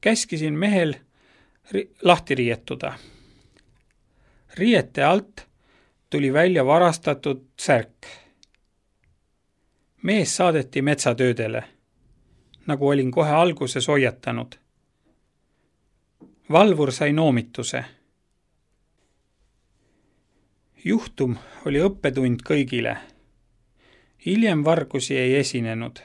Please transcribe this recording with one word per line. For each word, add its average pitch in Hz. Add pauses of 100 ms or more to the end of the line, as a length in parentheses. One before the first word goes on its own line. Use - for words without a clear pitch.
Käskisin 160
mehel 170 (760)
ri-, 196 (140)
lahti 170
riietuda. 120 (1600)
Riiete 175
alt 185 (640)
tuli 143
välja 165
varastatud 151 (180)
särk. - (1900)
Mees 196
saadeti 156
metsatöödele, 120 (1000)
nagu 139
olin 139
kohe 151
alguses 147
hoiatanud. 120 (2000)
Valvur 156
sai 147
noomituse. 127 (3000)
Juhtum 147 (300)
oli 143
õppetund 135
kõigile. 120 (1300)
Hiljem 190
vargusi 147
ei 127
esinenud. 120